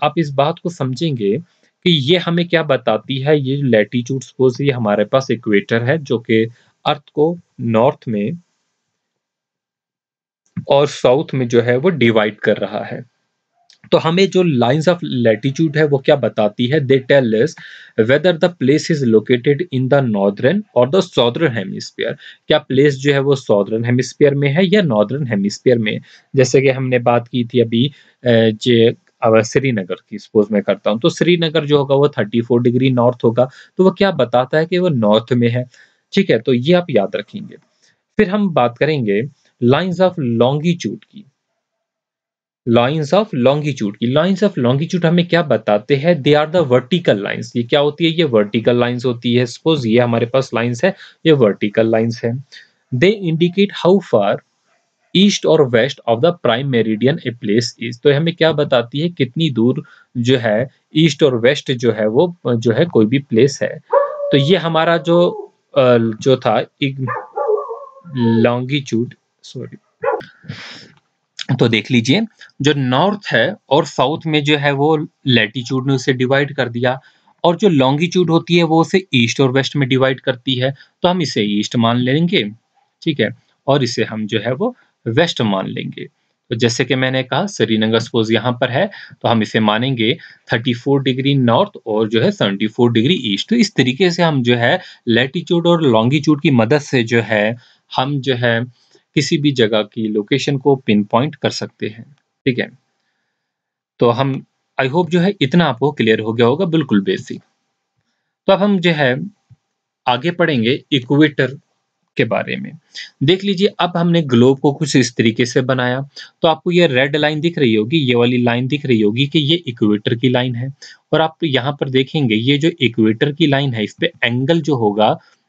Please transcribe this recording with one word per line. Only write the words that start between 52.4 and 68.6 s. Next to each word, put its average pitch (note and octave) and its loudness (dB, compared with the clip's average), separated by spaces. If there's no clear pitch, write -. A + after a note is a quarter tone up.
They E3+ 4
indicate F3 0
how F#3 4
far A2 0
east F#3+ 2
or D#3 4
west A#2+ 0
of A2+ 2
the E3 2
prime B2 0
meridian A#2 0
a B2+ -8
place A2+ -4
is। A#2+ -12
तो D3 4
हमें E3 -2
क्या D#3+ 2
बताती C#3 -2
है, E3+ -2
कितनी D#3+ -2
दूर B2+ 0
जो A#2+ 2
है A#2 -2
ईस्ट D#3 2
और C3 4
वेस्ट C3 0
जो A#2+ -2
है G#2+ -2
वो E3 0
जो A#2 0
है A2+ 0
कोई A2+ 2
भी B2+ 0
प्लेस C#3 0
है। - -6
तो D3 4
ये D3 2
हमारा E3 0
जो, E3+ 2
अ, B2 6
जो A2+ 0
था A#2+ 0
एक C#3 -6
longitude, B2+ -4